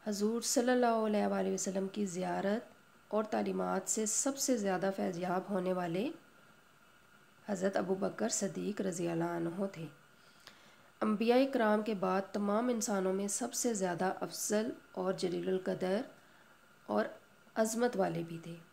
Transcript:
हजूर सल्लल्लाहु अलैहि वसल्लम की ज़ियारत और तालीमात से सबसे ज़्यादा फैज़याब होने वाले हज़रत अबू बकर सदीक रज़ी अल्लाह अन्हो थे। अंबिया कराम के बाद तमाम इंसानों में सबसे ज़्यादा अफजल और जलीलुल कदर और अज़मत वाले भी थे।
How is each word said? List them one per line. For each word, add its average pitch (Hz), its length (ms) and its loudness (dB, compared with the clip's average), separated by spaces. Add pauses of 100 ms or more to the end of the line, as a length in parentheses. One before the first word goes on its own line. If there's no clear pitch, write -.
हजूर 214 380 0
सल्लल्लाहु 240 640 4
अलैहि 196 480 2
वसल्लम 190 360 -2
की 208 180 -2
ज़ियारत 180 600 -2 (440)
और 214 160 2
तालीमात 190 640 0
से 220 180 0
सबसे 269 500 0
ज़्यादा 196 360 0
फैज़याब 185 560 -2
होने 185 240 0
वाले 180 300 0 (1400)
हज़रत 196 300 0
अबू 190 200 0
बकर 196 360 -2
सदीक 190 480 -2
रज़ी 175 280 -2
अल्लाह 170 260 0
अन्हो 170 420 -2
थे। 160 100 -8 (1120)
अंबिया 226 500 4
कराम 214 320 4
के 214 180 -2
बाद 190 320 0
तमाम 208 380 2
इंसानों 202 420 0
में 196 160 -2
सबसे 240 460 -2
ज़्यादा 185 340 0 (120)
अफजल 208 500 -2 (260)
और 185 200 0
जलीलुल 180 480 -2
कदर 190 380 0 (840)
और 214 260 0 (400)
अज़मत 226 420 2
वाले 170 280 0
भी 165 200 -10
थे। 170 140 -12 (140)